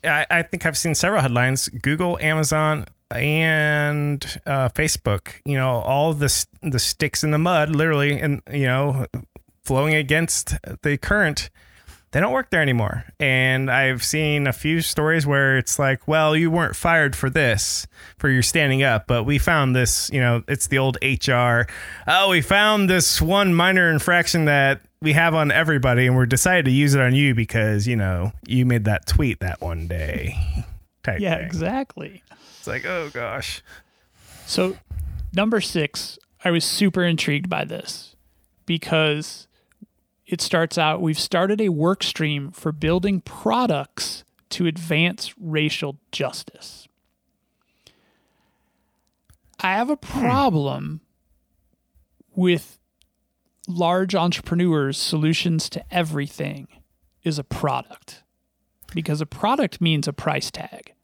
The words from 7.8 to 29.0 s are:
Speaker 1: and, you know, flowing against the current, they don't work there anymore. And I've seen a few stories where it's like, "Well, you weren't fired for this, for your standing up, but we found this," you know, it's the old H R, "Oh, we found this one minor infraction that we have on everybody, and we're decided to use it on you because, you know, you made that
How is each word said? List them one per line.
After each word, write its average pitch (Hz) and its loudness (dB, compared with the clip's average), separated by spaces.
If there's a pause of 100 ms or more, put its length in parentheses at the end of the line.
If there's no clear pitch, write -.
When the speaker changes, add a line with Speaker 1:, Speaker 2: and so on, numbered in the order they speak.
Speaker 1:
and, 147 -2 (100)
you 139 0
know, 131 0 (560)
flowing 143 2
against 156 0 (280)
the 143 0
current, 196 0 (600)
they 139 0
don't 214 2
work 262 -2
there 165 2
anymore. 120 0 (140)
And 131 2
I've 131 2
seen 147 0
a 127 0
few 160 -2
stories 156 0
where 139 4
it's - -2
like, 135 0
"Well, 156 4
you 165 2
weren't 165 0
fired 160 2
for 131 -2
this, 127 0 (320)
for 143 0
your 127 4
standing 135 2
up, 120 2
but 117 0
we 143 2
found 139 2
this," 123 0
you 139 0
know, 120 2
it's 135 -2
the 135 2
old 135 0
H 135 -2
R, 120 2 (400)
"Oh, 190 2
we 170 4
found 202 4
this 180 2
one 185 4
minor 175 4
infraction 165 2
that 139 2 (220)
we 156 2
have 165 4
on 151 2
everybody, 131 4
and 127 4
we're 127 4
decided 156 2
to 127 4
use 139 4
it 139 4
on 127 4
you 139 4
because, 107 0
you 123 0
know, 98 -2 (160)
you 127 2
made 117 2
that 104 0